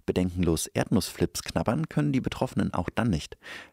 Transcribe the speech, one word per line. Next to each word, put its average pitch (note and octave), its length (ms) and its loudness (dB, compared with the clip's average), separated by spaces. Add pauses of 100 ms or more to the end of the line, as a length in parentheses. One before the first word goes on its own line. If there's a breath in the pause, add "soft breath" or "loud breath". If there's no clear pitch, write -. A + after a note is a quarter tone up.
Bedenkenlos F2 640 2
Erdnussflips - 760 0
knabbern - 460 -2
können D3 220 0
die C3 100 2
Betroffenen - 540 -2
auch F2+ 140 -2
dann A2+ 200 2
nicht. - 280 -2 (360 loud breath)